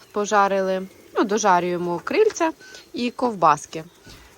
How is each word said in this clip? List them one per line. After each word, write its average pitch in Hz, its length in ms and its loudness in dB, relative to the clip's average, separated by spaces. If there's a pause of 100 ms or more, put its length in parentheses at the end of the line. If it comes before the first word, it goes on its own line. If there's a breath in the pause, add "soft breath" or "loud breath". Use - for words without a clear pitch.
(120)
пожарили, 196 760 0 (260)
ну, 359 100 0
дожарюємо 175 800 0
крильця 339 480 0 (400 loud breath)
і 240 180 -4
ковбаски. 165 760 0 (540 loud breath)